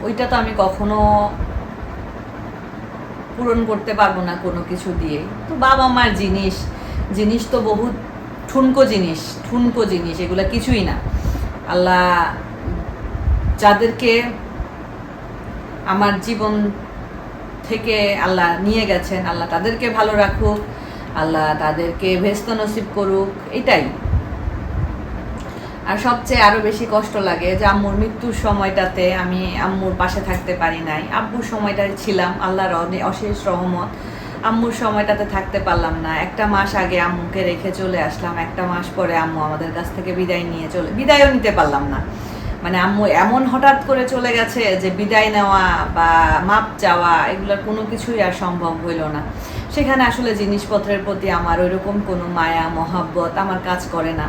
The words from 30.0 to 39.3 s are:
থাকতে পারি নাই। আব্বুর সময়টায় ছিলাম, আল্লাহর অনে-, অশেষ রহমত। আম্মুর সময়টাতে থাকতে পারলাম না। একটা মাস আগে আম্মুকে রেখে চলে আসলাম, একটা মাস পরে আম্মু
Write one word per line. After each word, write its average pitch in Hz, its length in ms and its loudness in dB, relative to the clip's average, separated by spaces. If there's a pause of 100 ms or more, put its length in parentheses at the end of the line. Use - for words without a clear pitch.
থাকতে 180 380 -2
পারি 160 200 0
নাই। 156 220 -4 (120)
আব্বুর 220 300 -4
সময়টায় 202 540 -2
ছিলাম, 185 440 0
আল্লাহর 185 320 0
অনে-, 170 320 -2
অশেষ 202 420 -4
রহমত। 180 400 -2 (580)
আম্মুর 226 340 2
সময়টাতে 208 460 0
থাকতে 196 340 -4
পারলাম 165 400 0
না। 160 180 -2
একটা 180 300 -2
মাস 202 280 0
আগে 180 240 0
আম্মুকে 175 440 -2
রেখে 180 280 -2
চলে 180 300 -2
আসলাম, 170 360 -4
একটা 165 260 -4
মাস 180 220 -2 (100)
পরে 170 220 0
আম্মু 160 240 -2